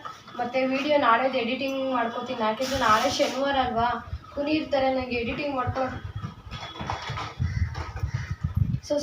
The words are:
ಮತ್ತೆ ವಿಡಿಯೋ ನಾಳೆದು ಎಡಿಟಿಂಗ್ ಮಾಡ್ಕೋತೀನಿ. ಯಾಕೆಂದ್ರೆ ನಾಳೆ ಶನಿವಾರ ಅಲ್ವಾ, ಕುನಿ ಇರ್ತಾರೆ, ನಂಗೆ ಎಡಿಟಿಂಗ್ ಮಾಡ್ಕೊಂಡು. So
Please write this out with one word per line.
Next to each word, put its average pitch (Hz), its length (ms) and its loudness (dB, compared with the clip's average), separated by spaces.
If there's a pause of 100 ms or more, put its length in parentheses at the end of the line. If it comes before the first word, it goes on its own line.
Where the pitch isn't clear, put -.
(380)
ಮತ್ತೆ 254 280 2
ವಿಡಿಯೋ 277 320 4
ನಾಳೆದು 262 400 6
ಎಡಿಟಿಂಗ್ 262 560 0
ಮಾಡ್ಕೋತೀನಿ. 240 480 -2
ಯಾಕೆಂದ್ರೆ 254 360 0
ನಾಳೆ 233 320 6
ಶನಿವಾರ 269 460 0 (100)
ಅಲ್ವಾ, 233 220 2 (460)
ಕುನಿ 285 180 0
ಇರ್ತಾರೆ, 269 420 2
ನಂಗೆ 247 220 -2
ಎಡಿಟಿಂಗ್ 269 400 -2
ಮಾಡ್ಕೊಂಡು. 254 400 -2 (3000)
So 294 160 0